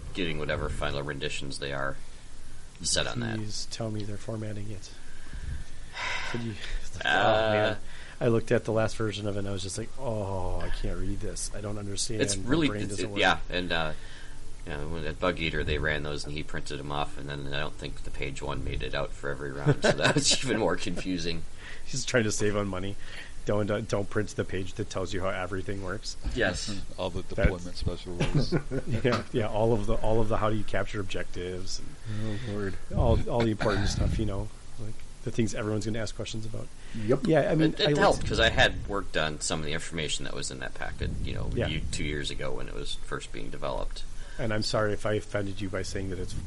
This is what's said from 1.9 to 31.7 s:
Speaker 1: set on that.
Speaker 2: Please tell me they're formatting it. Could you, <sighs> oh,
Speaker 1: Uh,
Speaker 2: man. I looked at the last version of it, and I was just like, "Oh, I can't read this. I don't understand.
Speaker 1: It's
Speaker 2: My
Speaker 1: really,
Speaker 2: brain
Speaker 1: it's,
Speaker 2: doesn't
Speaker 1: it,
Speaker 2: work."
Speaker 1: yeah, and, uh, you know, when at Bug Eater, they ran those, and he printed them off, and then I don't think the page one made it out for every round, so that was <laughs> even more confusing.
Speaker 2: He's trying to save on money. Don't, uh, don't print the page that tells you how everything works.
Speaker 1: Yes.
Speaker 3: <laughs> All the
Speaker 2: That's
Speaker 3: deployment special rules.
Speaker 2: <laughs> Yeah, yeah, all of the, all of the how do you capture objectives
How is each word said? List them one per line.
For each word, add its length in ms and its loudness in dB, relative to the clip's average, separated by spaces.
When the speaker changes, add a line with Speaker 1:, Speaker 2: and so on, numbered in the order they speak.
Speaker 1:
set 240 2
on 140 -2
that. 160 -2
Speaker 2:
Please 340 -2
tell 200 -4
me 120 -4
they're 140 -4
formatting 540 -4
it. 200 -6
Could 120 -2
you, 120 -4
<sighs> 260 -2
oh, 40 0
Speaker 1:
Uh, 440 4
Speaker 2:
man. 240 2
I 80 4
looked 240 4
at 120 4
the 80 0
last 240 2
version 300 -2
of 100 0
it, 40 0
and 80 0
I 40 -2
was 100 -2
just 140 -6
like, 120 -4
"Oh, 600 0
I 80 2
can't 160 2
read 220 2
this. 340 -2
I 60 0
don't 180 -2
understand. 440 0
Speaker 1:
It's 140 0
Speaker 2:
My 120 -2
Speaker 1:
really, 200 6
Speaker 2:
brain 140 -2
Speaker 1:
it's, 100 -2
Speaker 2:
doesn't 140 -2
Speaker 1:
it, 40 -4
Speaker 2:
work." 100 0
Speaker 1:
yeah, 180 6
and, 220 0
uh, 200 2
you 60 -4
know, 60 -4
when 160 -2
at 140 -4
Bug 220 0
Eater, 240 0
they 140 2
ran 260 0
those, 200 -2
and 80 -6
he 120 -4
printed 340 -2
them 140 -6
off, 260 -2
and 100 -6
then 240 -4
I 80 0
don't 140 -2
think 300 -6
the 60 -2
page 300 -2
one 240 -4
made 180 -2
it 120 -4
out 180 -2
for 180 -6
every 220 -4
round, 300 2
so 100 6
that 220 2
was 240 4
<laughs> 60 -2
even 140 2
more 180 4
confusing. 680 0
Speaker 2:
He's 200 -2
trying 200 4
to 80 2
save 240 2
on 120 2
money. 280 -2
Don't, 240 2
uh, 100 2
don't 280 0
print 280 0
the 80 0
page 300 -2
that 140 -4
tells 240 -4
you 80 0
how 80 0
everything 540 -2
works. 340 -4
Speaker 1:
Yes. 400 0
Speaker 3:
<laughs> 100 -6
All 140 -4
the 100 -2
Speaker 2:
That's 0 -
Speaker 3:
deployment 420 2
special 380 -4
rules. 400 2
Speaker 2:
<laughs> 320 0
Yeah, 180 2
yeah, 160 2
all 260 4
of 120 2
the, 100 6
all 260 6
of 80 6
the 80 4
how 100 4
do 80 4
you 80 4
capture 360 2
objectives 800 -2